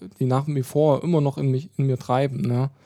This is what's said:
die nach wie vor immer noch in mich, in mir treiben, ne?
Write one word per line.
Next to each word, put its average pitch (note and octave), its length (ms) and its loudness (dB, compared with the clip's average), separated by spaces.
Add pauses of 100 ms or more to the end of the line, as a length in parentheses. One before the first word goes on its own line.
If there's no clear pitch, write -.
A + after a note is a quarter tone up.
(200)
die C3 60 0
nach C3 200 0
wie C#3+ 160 -2
vor D3 400 2
immer E3 180 2
noch C#3+ 180 0
in C#3+ 120 0
mich, C3 260 -4
in C#3 100 0
mir C3 120 0
treiben, C3+ 440 -2
ne? B2 280 0 (160)